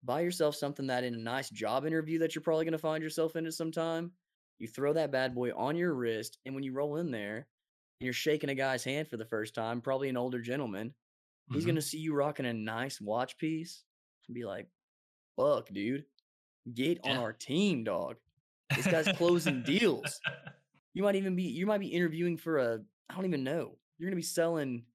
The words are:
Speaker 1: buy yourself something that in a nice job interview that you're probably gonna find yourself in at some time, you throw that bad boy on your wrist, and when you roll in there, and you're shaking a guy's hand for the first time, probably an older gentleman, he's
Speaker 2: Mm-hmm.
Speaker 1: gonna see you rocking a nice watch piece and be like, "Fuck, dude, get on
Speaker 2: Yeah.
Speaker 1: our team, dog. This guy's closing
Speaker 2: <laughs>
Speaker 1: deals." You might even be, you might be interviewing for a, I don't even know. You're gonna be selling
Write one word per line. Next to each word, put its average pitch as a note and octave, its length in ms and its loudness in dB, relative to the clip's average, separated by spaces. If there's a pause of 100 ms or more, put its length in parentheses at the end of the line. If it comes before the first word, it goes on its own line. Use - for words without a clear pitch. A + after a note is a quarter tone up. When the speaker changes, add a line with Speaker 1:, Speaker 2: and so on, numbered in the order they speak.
Speaker 1:
buy C3 180 2
yourself E3+ 340 2
something C#3+ 320 -4
that B2+ 160 0
in B2 100 -2
a A#2 40 -6
nice A#2+ 320 -4
job A2 360 0
interview D#3+ 340 0
that D#3+ 140 2
you're D#3 80 -4
probably D#3+ 240 2
gonna D#3+ 120 0
find D#3 260 -2
yourself D#3+ 320 0
in E3 100 -2
at D#3+ 80 -6
some D#3+ 180 -4
time, E3 440 -2 (420)
you - 100 -10
throw C#3 260 0
that D#3 180 2
bad C3 240 0
boy B2 180 0
on C3+ 220 0
your E3+ 180 2
wrist, A2+ 520 -2
and C3+ 100 -6
when C3+ 80 -4
you C3+ 80 -4
roll D3 260 -2
in E3+ 140 -2
there, G#2+ 360 -4 (520)
and B2+ 60 -6
you're B2+ 80 0
shaking D3 360 0
a C#3 60 -2
guy's C3 300 0
hand D3 240 -2
for A#2 80 -8
the A2 80 -6
first A2 280 -4
time, A#2 280 -2
probably C3+ 260 0
an B2+ 80 -2
older B2 260 -2
gentleman, A#2 540 -4 (560)
he's D3 120 0
Speaker 2:
Mm-hmm. E3+ 80 2
Speaker 1:
gonna D#3+ 100 2
see D3 180 -6
you D#3 140 -2
rocking C#3+ 320 0
a A#2+ 80 0
nice A2+ 480 -4
watch A2 360 -2
piece D#3+ 460 -6 (440)
and A#2 80 -12
be A#2+ 100 -6
like, G2 240 -8 (680)
"Fuck, C3+ 380 4
dude, A#2 320 -2 (680)
get C3+ 300 0
on B2+ 120 0
Speaker 2:
Yeah. B2+ 60 0
Speaker 1:
our A2 120 -4
team, D#3 500 2
dog. F#2+ 360 -2 (500)
This - 180 0
guy's E3 220 4
closing E3+ 540 4
Speaker 2:
<laughs> - 0 -
Speaker 1:
deals." D3+ 580 2 (720)
You F#3 100 0
might G3+ 120 4
even F#3+ 200 2
be, F3+ 80 2
you E3 220 -2
might G#3 140 4
be G3 100 -4
interviewing E3+ 480 2
for D#3+ 220 0
a, A#2 260 2 (240)
I - 60 -10
don't F#3 100 -2
even D3+ 180 2
know. C#3 360 -2 (180)
You're E3+ 120 -4
gonna G3 60 0
be E3+ 60 0
selling D#3 720 0